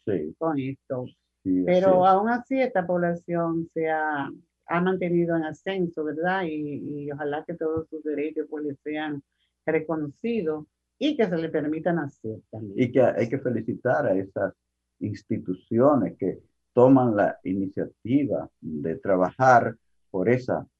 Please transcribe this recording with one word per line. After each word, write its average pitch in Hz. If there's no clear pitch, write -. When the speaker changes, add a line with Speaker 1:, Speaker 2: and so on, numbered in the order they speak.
Speaker 1:
Sí. 80
Speaker 2:
con 160
esto. 131
Speaker 1:
Sí, -
así 180
Speaker 2:
Pero 185
Speaker 1:
es. 190
Speaker 2:
aún 196
así 247
esta 240
población 170
se 160
ha, 156
ha 175
mantenido 175
en 160
ascenso, 165
¿verdad? 175
Y, 147
y 143
ojalá 147
que 175
todos 160
sus 156
derechos, 151
pues, 151
les 143
sean 151
reconocidos 160
y 285
que 220
se 175
le 160
permitan 156
hacer 113
también. 107
Speaker 1:
Y 127
que 131
hay 117
que 135
felicitar 123
a 98
esas 95
instituciones 110
que 87
toman 123
la 92
iniciativa 95
de 78
trabajar 117
por 95
esa 117